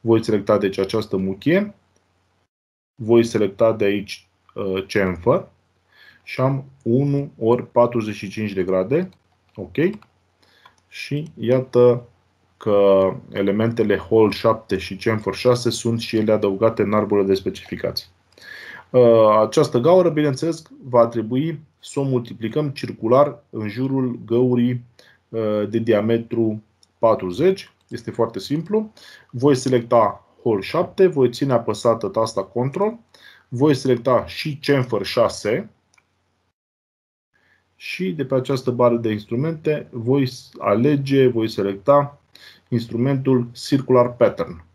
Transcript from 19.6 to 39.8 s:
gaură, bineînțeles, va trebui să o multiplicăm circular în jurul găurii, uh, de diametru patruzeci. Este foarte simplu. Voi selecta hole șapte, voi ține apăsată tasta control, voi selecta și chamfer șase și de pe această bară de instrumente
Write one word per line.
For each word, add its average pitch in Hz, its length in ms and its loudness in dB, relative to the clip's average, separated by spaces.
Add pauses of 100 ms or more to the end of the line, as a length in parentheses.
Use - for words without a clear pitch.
gaură, 170 320 6
bineînțeles, 151 520 -2 (200)
va 120 240 4
trebui 127 540 -4 (180)
să - 220 -8
o - 20 0
multiplicăm 123 680 -4
circular - 800 0
în 107 180 -8
jurul 127 560 -4
găurii, 123 600 0 (440)
uh, 107 400 -4
de 110 100 -2
diametru 113 840 0 (360)
patruzeci. 113 760 0 (160)
Este 113 220 -12
foarte 113 280 -4
simplu. 185 540 -4 (380)
Voi 135 240 4
selecta 120 720 0 (160)
hole 107 180 0
șapte, 175 460 0
voi 139 240 2
ține 139 220 -4
apăsată 113 560 -2
tasta 110 360 -4
control, 185 540 -4 (500)
voi 139 260 2
selecta 123 520 0
și - 360 -10
chamfer 123 400 0
șase 110 680 -2 (2000)
și 185 360 -8
de 147 120 -6
pe 131 100 -4
această 131 360 -2
bară 117 260 2
de 113 140 -2
instrumente 147 800 -4